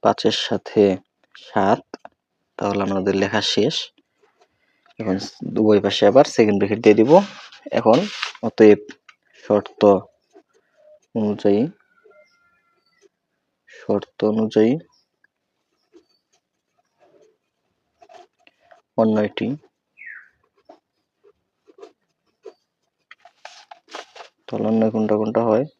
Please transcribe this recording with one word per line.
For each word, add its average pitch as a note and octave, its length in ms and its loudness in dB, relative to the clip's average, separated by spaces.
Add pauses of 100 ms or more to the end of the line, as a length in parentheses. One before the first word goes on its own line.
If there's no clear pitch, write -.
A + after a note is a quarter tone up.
পাঁচের A2 340 0 (100)
সাথে - 360 -2 (680)
সাত, G2+ 320 -2 (760)
তাহলে G2+ 300 -4
আমাদের G2 260 -4 (100)
লেখা G2+ 180 -4 (120)
শেষ। A#2 220 -2 (1200)
এখন G2+ 160 -4 (460)
উভয় G#2+ 240 4
পাশে G2 260 -2
আবার C#3 140 6 (100)
সেকেন্ড G#2 240 2
ব্র্যাকেট G2+ 260 -2
দিয়ে G#2 140 6
দিব। A#2 120 4 (680)
এখন A2+ 200 2 (500)
অতএব G#2+ 320 6 (640)
শর্ত - 380 -4 (1400)
অনুযায়ী, G#2 440 0 (2250)
শর্ত - 380 -6 (140)
অনুযায়ী A2 400 0 (4000)
অন্যটি, G#2+ 460 -2 (4000)
তাহলে A2 260 -8
অন্য A2+ 100 0 (120)
কোনটা G#2+ 280 -2
কোনটা A2 280 -4
হয় A2+ 160 0 (140)